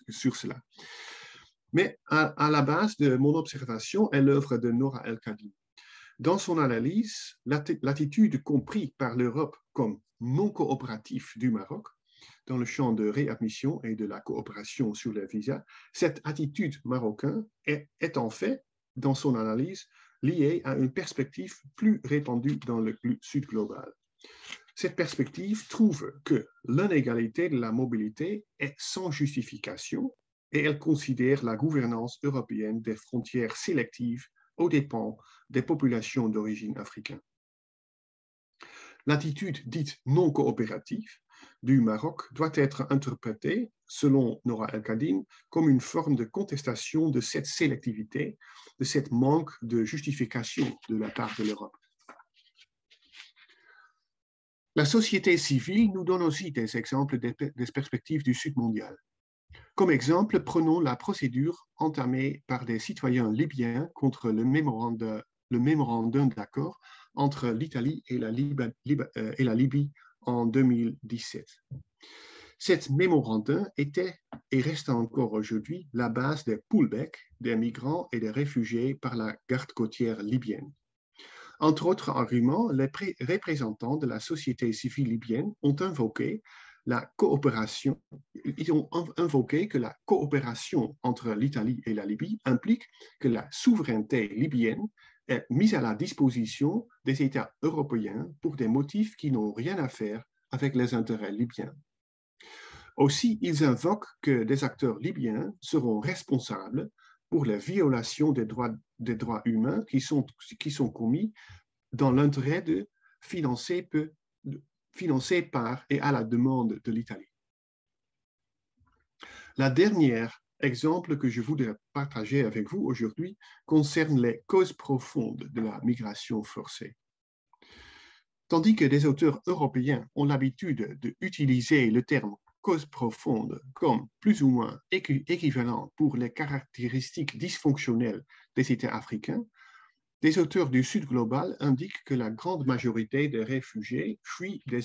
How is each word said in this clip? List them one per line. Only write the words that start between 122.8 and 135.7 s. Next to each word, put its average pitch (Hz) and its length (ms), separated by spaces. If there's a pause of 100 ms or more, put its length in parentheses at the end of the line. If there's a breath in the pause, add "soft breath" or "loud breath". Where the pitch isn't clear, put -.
aujourd'hui 131 560 (260 loud breath)
concerne 151 560
les 117 260
causes 185 280
profondes 120 760
de 117 120
la 104 200
migration 110 600
forcée. - 520 (1500 loud breath)
Tandis 165 280
que 165 80
des 143 220
auteurs 147 400
européens 135 680
ont 143 120
l'habitude 135 760
d'utiliser 131 920
le 120 120
terme 110 340 (240)
cause 160 260
profonde 117 720 (140)
comme 127 320 (140)
plus 208 220
ou 139 60
moins 120 300 (140)
équi-, 143 340
équivalent 120 720